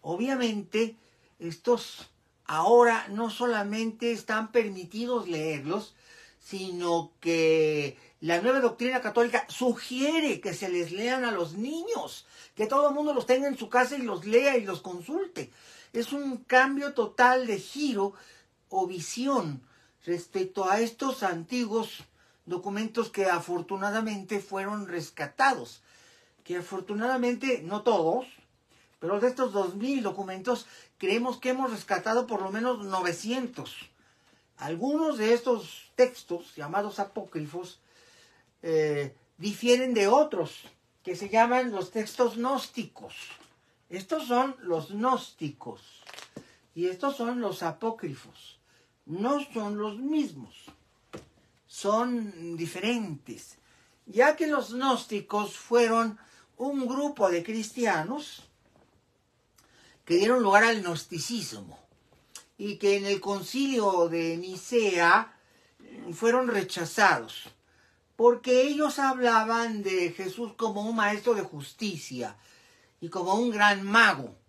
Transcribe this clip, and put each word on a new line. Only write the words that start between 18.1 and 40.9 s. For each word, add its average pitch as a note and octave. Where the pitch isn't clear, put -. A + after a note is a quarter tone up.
o F#4+
visión F#3
respecto F#3
a G#3
estos A#3
antiguos G#3+
documentos G3+
que G3
afortunadamente G3
fueron G3
rescatados, E3+
que F3
afortunadamente, A#3+
no G3
todos, G3+
pero F#3+
de A#3
estos B3+
dos F#3+
mil B3+
documentos F#3+
creemos A#3
que B3+
hemos B3+
rescatado G#3+
por G#3+
lo F#3+
menos A3
novecientos. F#3+
Algunos C4+
de A3
estos A#3
textos, A#3+
llamados F#3+
apócrifos, F3
eh, D3+
difieren A#3+
de G3+
otros, A3+